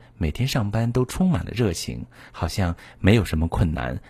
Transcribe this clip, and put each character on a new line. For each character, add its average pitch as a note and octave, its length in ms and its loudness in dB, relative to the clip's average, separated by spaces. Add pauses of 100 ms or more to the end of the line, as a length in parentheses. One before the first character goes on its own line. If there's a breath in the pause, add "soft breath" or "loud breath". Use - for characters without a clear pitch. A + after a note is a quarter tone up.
(180 loud breath)
每 D2+ 120 0
天 B2+ 160 -2
上 A2 240 0
班 A2+ 200 0
都 B2+ 160 2
充 F#3 240 0
满 C3 140 0
了 - 80 -10
热 G#2+ 200 2
情， A#1+ 320 -8 (280 loud breath)
好 - 160 -4
像 F2 280 -2 (220 loud breath)
没 G2 160 6
有 G#2+ 100 4
什 - 140 -2
么 D#2+ 80 2
困 - 260 0
难 B1+ 380 -4